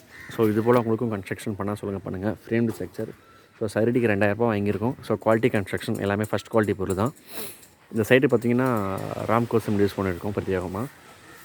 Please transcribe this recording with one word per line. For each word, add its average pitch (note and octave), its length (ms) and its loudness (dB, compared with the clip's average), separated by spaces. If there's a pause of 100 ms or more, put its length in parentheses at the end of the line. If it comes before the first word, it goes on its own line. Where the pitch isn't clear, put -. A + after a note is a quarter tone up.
(300)
So, A2 200 2
இது G#2+ 120 2
போல A#2+ 160 6
உங்களுக்கும் A2+ 340 0
கன்ஸ்ட்ரக்ஷன் G#2 440 -6
பண்ணா G2+ 180 -4
சொல்லுங்க, G2 300 -6
பண்ணுங்க. F#2+ 340 -4
ஃப்ரேம்டு A#2 340 0
ஸ்ட்ரக்சர். - 400 -8 (440)
So, A2 120 -4
சதுரடிக்கு A#2 400 2
ரெண்டாயிரம் G#2 300 2
ரூபாய் A#2 140 2
வாங்கியிருக்கோம். G#2 500 0
So, A2 160 -2
குவாலிட்டி A2+ 320 2
கன்ஸ்ட்ரக்ஷன் G#2 500 -2
எல்லாமே G2+ 240 0
ஃபர்ஸ்ட் G#2+ 240 -4
குவாலிட்டி G#2+ 260 2
பொருள் F#2 220 -2
தான். G#2+ 180 0 (800)
இந்த A2 120 0
சைட்டு C3+ 240 4
பார்த்தீங்கன்னா, A#2+ 420 2 (580)
ராம்கோ A#2 320 2
சிமெண்ட் G2+ 240 2
யூஸ் G2 140 0
பண்ணியிருக்கோம் F#2+ 360 -2
பிரத்யேகமா. F#2+ 500 -4 (600)